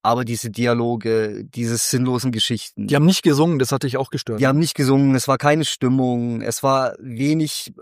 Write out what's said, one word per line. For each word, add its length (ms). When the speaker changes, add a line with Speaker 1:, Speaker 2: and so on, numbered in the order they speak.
Speaker 1:
Aber 200
diese 240
Dialoge, 960
diese 320
sinnlosen 520
Geschichten. 580
Speaker 2:
Die 60
haben 120
nicht 160
gesungen, 360
das 140
hat 120
dich 120
auch 140
gestört. 280
Speaker 1:
Die 80
haben 120
nicht 160
gesungen, 400
es 140
war 100
keine 260
Stimmung, 800
es 200
war 360
wenig 840